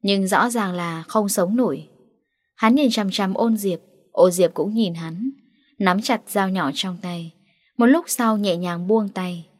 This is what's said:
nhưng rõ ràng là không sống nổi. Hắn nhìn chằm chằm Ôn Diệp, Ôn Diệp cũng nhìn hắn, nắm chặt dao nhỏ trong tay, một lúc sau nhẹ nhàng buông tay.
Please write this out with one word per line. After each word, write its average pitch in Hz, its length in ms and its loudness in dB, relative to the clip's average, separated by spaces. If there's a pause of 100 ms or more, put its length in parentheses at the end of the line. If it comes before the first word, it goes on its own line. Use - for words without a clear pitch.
nhưng 196 260 0
rõ 202 220 2
ràng 208 240 -2
là 170 340 -6
không 208 220 0
sống 196 260 0
nổi. 160 340 -2 (640)
Hắn 226 200 2
nhìn 285 160 4
chằm 202 200 -2
chằm 190 220 -2
Ôn 226 240 2
Diệp, 196 220 -4 (320)
Ôn 180 200 6
Diệp 175 220 2
cũng 202 200 -4
nhìn 214 200 0
hắn, 165 360 -8 (500)
nắm 190 220 2
chặt 226 260 -2
dao 196 220 -2
nhỏ 175 240 -2
trong 180 280 -6
tay, 170 320 -10 (440)
một 233 80 4
lúc 311 220 6
sau 220 300 0
nhẹ 196 200 0
nhàng 175 300 -6
buông 208 220 2
tay. 180 380 -8 (120)